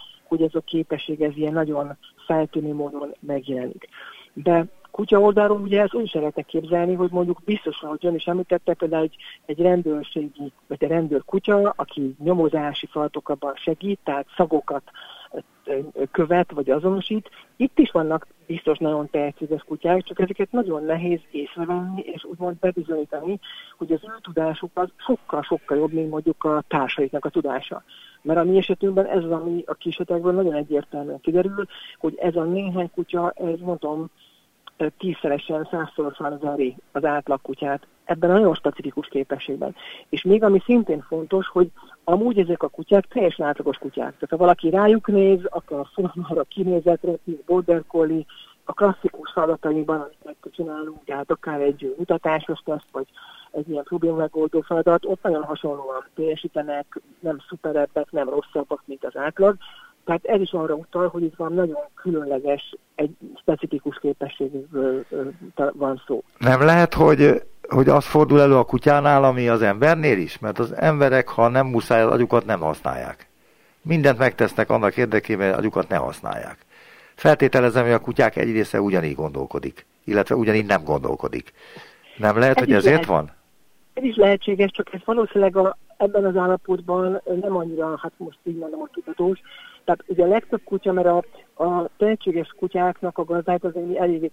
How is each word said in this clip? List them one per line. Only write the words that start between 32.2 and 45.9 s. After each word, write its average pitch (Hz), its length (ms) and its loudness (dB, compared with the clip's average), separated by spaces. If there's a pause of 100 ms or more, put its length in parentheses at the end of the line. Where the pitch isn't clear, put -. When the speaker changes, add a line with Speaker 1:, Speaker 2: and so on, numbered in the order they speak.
Speaker 1:
a 170 60 0
néhány 180 520 -4
kutya, 175 420 -4
ez 170 240 -6
mondom, 160 500 -6 (680)
ö, 156 100 -2 (120)
tízszeresen, 156 720 -4
százszorosan 151 720 -6
zari 143 340 -4 (160)
az 143 120 -4
átlagkutyát 143 840 -4 (180)
ebben 170 260 0
a - 20 4
nagyon 208 220 6
specifikus - 540 -6
képességben. 139 640 -6 (340)
És - 140 -6
még 208 200 4
ami 196 220 6
szintén 196 440 2
fontos, 165 400 -2
hogy 180 220 2 (340)
amúgy 208 340 2
ezek 175 240 0
a 156 60 -2
kutyák 196 380 2
teljesen 170 400 0
átlagos 143 300 -2
kutyák. 139 360 -8
Tehát - 180 -10
ha 165 60 -2
valaki 175 340 4
rájuk 208 360 4
néz, 196 420 4
akár 143 380 -8 (420)